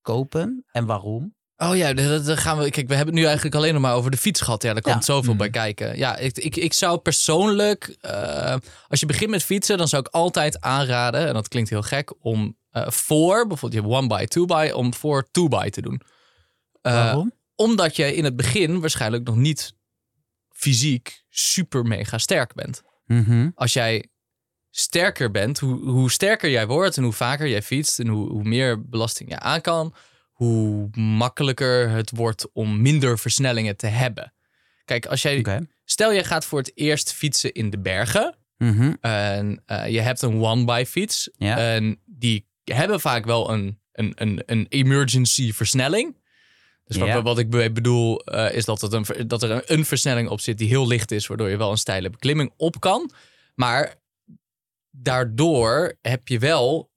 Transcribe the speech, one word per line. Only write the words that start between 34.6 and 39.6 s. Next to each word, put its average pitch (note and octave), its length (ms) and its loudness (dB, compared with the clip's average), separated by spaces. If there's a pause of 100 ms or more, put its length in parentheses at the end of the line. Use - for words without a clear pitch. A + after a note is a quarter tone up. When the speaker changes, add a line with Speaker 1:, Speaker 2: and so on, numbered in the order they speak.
Speaker 2:
Kijk, A#2+ 200 -4
als C3+ 160 -4
jij, C#3+ 180 0
Speaker 1:
Oké. G#2+ 280 -2 (180)
Speaker 2:
stel A3 280 2
jij F#3+ 100 2
gaat D#3+ 220 -2
voor D3 140 -2
het C3 160 -6
eerst D3 380 0
fietsen - 400 -2
in A2 160 -2
de G2+ 100 -6
bergen G#2+ 560 0 (220)
Speaker 1:
Mhm. A#2 440 4
Speaker 2:
en, G#2 640 -2